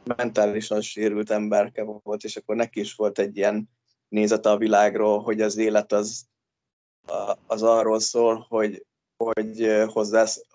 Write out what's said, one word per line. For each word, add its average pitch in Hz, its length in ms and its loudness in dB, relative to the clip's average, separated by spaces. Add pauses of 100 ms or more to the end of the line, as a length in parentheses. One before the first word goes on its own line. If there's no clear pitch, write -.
(160)
mentálisan 107 640 0
sérült 107 500 -2
emberke 107 520 0
volt, 107 420 -8
és 107 120 -10
akkor 110 200 -6
neki 113 240 -4
is 104 140 -8
volt 104 240 -2
egy 101 180 -2
ilyen 104 320 -2 (400)
nézete 107 420 2
a 104 60 4
világról, 104 680 2
hogy 107 180 -2
az 107 160 -2
élet 107 360 0
az, 104 340 -2 (800)
a, 104 400 -6
az 110 160 -4
arról 110 380 4
szól, 113 480 0
hogy, 107 380 -2 (300)
hogy, 110 460 -4
ö, 110 260 4
hozzász-, 110 560 0 (100)